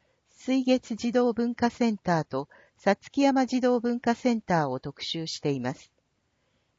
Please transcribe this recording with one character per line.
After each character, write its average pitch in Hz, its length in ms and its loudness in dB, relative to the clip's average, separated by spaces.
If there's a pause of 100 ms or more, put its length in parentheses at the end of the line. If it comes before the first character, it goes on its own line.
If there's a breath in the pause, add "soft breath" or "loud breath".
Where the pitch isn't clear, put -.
(360 soft breath)
水 262 280 0
月 254 320 0
児 233 160 -4
童 247 200 2
文 233 220 -2
化 240 160 0
セ 233 220 0
ン 208 40 -4
タ 170 240 0
ー 151 40 -4
と 139 240 -6 (280 soft breath)
さ 196 200 2
つ - 140 -20
き 277 120 0
山 269 240 4
児 254 140 -2
童 247 200 2
文 240 200 -2
化 233 140 0
セ 240 200 0
ン 220 60 -4
タ 165 240 0
ー 139 40 -2
を 131 120 -4
特 - 220 -12
集 165 240 -8
し - 140 -10
て 147 120 -2
い 135 80 -2
ま 127 140 -4
す。 - 160 -20 (880)